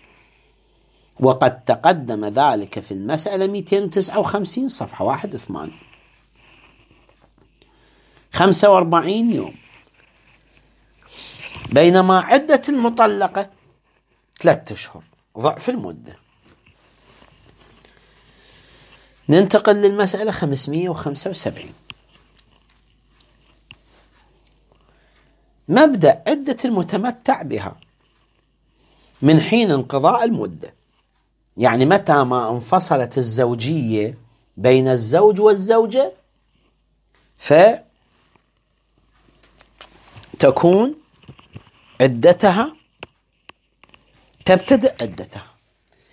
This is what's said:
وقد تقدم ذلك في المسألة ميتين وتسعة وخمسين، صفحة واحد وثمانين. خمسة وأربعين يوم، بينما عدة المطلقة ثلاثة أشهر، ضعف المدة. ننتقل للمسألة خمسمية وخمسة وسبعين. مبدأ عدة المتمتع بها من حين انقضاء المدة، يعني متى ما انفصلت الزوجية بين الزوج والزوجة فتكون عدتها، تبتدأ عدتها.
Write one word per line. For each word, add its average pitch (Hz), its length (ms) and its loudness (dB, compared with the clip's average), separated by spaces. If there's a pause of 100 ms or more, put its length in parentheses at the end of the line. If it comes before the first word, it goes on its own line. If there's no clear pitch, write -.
(1200)
وقد 127 440 0
تقدم 123 600 -2
ذلك 107 560 -2
في 98 140 -14
المسألة 160 520 -6
ميتين 202 360 -4
وتسعة 190 360 -6
وخمسين، 208 500 -6
صفحة - 360 -10
واحد 139 300 -6
وثمانين. 82 440 -14 (2500)
خمسة 190 380 4
وأربعين 185 600 2
يوم، 110 240 -6 (2250)
بينما 185 480 4
عدة 277 480 2
المطلقة 214 840 -2 (920)
ثلاثة 165 320 0
أشهر، - 300 -18 (360)
ضعف 139 300 -4
المدة. 98 480 -10 (3000)
ننتقل 202 480 4
للمسألة 202 540 0
خمسمية 151 580 -4
وخمسة 156 420 -8
وسبعين. - 420 -10 (4000)
مبدأ 208 580 2
عدة 277 380 -4
المتمتع 226 800 -4
بها 110 340 -10 (1500)
من 151 180 6
حين 220 300 0
انقضاء 143 540 0
المدة، 107 500 -6 (840)
يعني 123 300 2
متى 165 380 2
ما 123 260 -4
انفصلت 131 680 -2
الزوجية 117 1000 -4 (380)
بين 131 320 2
الزوج 156 520 2
والزوجة 214 720 2 (4000)
فتكون 190 560 4 (1080)
عدتها، 175 760 2 (1700)
تبتدأ 196 580 2
عدتها. 95 500 -12 (600)